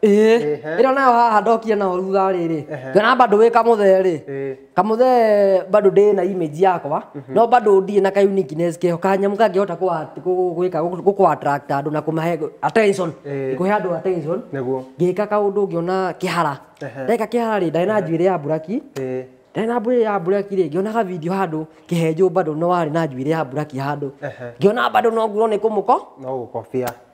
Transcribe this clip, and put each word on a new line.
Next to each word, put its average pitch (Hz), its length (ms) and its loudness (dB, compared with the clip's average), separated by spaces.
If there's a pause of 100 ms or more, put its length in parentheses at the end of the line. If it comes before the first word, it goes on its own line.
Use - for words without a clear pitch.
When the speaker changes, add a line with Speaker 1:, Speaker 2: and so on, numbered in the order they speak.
Speaker 1:
Ĩĩ. 220 400 4
Speaker 2:
Ehe. 151 400 -4
Speaker 1:
Ĩno 262 120 4
nayo 269 180 4
haha 233 280 4
ndokia 220 360 0
na 208 100 -2
ũrutha 190 460 0
rĩrĩ. 165 300 -2 (100)
Speaker 2:
Ehe. 131 220 -10
Speaker 1:
Ngĩona 220 220 4
bado 226 220 4
wĩ 226 120 6
kamũthee 214 520 4
rĩ. 175 160 0 (100)
Speaker 2:
Ĩĩ. 139 260 -8 (380)
Speaker 1:
Kamũthee 220 760 4
bado 196 200 4
ndĩ 202 240 4
na 180 100 0
image 170 400 -4
yakwa. 165 380 0 (120)
Speaker 2:
Mhm. 135 200 -14
Speaker 1:
No 226 120 4
bado 214 340 4
ndirĩ 190 220 0
na 190 80 2
ka 196 100 0
uniqueness 170 580 -2
keho. 170 200 -2
Kanyamũ 196 380 0
kangĩhota 196 400 0
kũ-, 170 300 -4 (180)
kũ-, 180 300 -2
gwĩka, 175 260 -2
gũ-, 170 220 -6
gũ-, 196 300 4
attract 143 380 -4
andũ 143 220 -2
na 151 80 -2
kũmahe 160 380 -2 (240)
attention. 190 500 0 (140)
Speaker 2:
Ĩĩ. 135 300 -6
Speaker 1:
Kũhe 180 220 -2
andũ 180 180 -4
attention. 180 460 -4 (100)
Speaker 2:
Nĩguo. 131 300 -4 (180)
Speaker 1:
Ngĩka 185 260 0
kaũndũ 202 420 0
ngĩona 175 440 -2
kĩhara. 165 420 -4 (280)
Speaker 2:
Ehe. 131 220 -10
Speaker 1:
Ndeka 220 200 0
kĩhara 220 360 -2
rĩ, 165 100 -2
ndarĩ 170 160 0
na 214 120 0
Speaker 2:
Ehe. 196 100 -2
Speaker 1:
njuĩrĩ 165 160 -2
ya 185 140 2
buraki. 156 440 -4 (120)
Speaker 2:
Ĩĩ. 131 280 -6 (320)
Speaker 1:
Ndarĩ 202 120 -2
na 240 120 -2
njuĩrĩ 240 220 0
ya 208 180 0
buraki 196 380 -2
rĩ, 170 140 0
ngĩona 190 220 -4
ka 226 120 -2
video 180 280 -6
handũ 165 320 -4 (240)
kĩhenjũ 165 420 0
bado 165 240 -2
no 170 140 -2
warĩ 170 240 0
na 165 140 0
njuĩrĩ 131 220 -6
ya 160 160 -2
buraki 135 340 -8
handũ. 139 320 -6 (120)
Speaker 2:
Ehe. 123 380 -14
Speaker 1:
Ngĩona 233 320 2
bado 220 180 2
no 220 180 -2
nguo 214 200 0
nĩ 208 100 -2
kũmũko. 214 420 0 (220)
Speaker 2:
No 127 60 -10 (100)
gũkobia. 120 500 -8 (260)